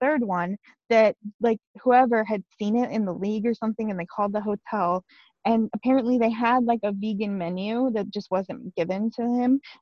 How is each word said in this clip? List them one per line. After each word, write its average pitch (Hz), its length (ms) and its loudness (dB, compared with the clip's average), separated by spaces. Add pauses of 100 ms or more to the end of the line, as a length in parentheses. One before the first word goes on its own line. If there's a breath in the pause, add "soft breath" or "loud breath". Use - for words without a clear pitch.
third 277 240 0
one 185 320 -2 (320 soft breath)
that, 220 260 6 (260)
like, 226 180 2 (240)
whoever 247 420 4
had 214 180 -4 (160)
seen 214 180 0
it 247 140 0
in 214 140 -2
the 180 100 -4
league 208 320 -4
or 233 80 0
something, 214 360 -4
and 185 80 -4
they 175 80 -6
called 202 260 -4
the 214 80 -2
hotel, 202 640 -2 (400 soft breath)
and 226 280 2
apparently 247 460 0
they 226 120 2
had, 233 340 2
like, 233 180 0
a 208 100 -2
vegan 202 460 -4
menu 202 540 -2
that 202 180 -4
just - 200 -8
wasn't 185 440 -4
given 185 380 -2
to 240 100 -6
him. 247 380 2 (220 loud breath)